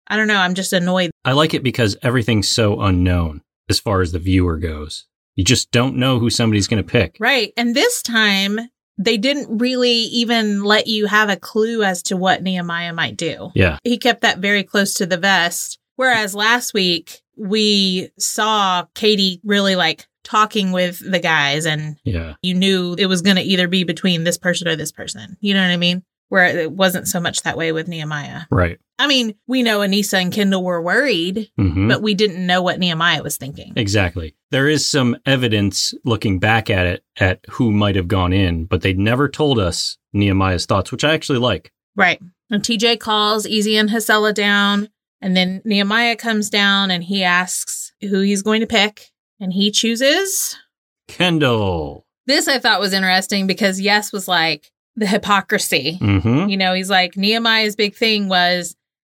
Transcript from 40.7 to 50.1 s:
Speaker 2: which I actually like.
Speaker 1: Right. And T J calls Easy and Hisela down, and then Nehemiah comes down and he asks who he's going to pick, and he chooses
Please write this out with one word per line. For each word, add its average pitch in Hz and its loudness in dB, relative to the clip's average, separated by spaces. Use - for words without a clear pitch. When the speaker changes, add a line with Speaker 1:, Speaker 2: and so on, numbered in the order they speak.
Speaker 2:
which 123 -4
I 151 2
actually 151 -2
like. 117 -2
Speaker 1:
Right. 180 0
And 208 -2
T 240 -2
J 233 2
calls 214 -2
Easy 214 0
and 214 2
Hisela 214 2
down, 202 0
and 185 0
then 185 0
Nehemiah 220 0
comes 220 -2
down 196 2
and 175 -2
he 196 -2
asks - -4
who 196 0
he's 196 2
going 214 2
to 226 -4
pick, 208 -2
and 185 -4
he 202 2
chooses 269 0